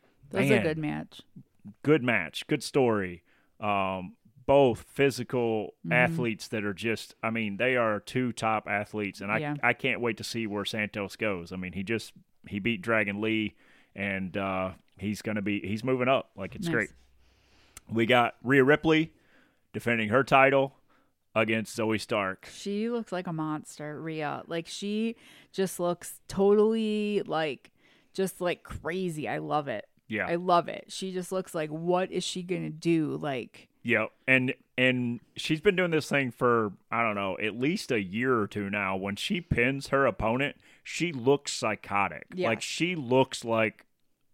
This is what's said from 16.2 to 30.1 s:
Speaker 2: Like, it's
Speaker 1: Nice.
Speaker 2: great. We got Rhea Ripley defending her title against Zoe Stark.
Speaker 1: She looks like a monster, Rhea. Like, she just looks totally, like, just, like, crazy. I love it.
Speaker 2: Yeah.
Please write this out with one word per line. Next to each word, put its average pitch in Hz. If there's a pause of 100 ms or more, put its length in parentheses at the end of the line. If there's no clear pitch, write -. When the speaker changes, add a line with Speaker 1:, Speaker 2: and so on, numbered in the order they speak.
Speaker 2:
Like, 95
it's 190
Speaker 1:
Nice. 165
Speaker 2:
great. 107 (1000)
We 113
got 120
Rhea 131
Ripley 156 (600)
defending 113
her 127
title 135 (580)
against 113
Zoe 110
Stark. 98
Speaker 1:
She 208
looks 233
like 180
a 175
monster, 151
Rhea. 156
Like, 165
she 214 (360)
just 190
looks 175
totally, 208
like, 156 (420)
just, -
like, 175
crazy. 160
I 139
love 151
it. 107 (220)
Speaker 2:
Yeah. 113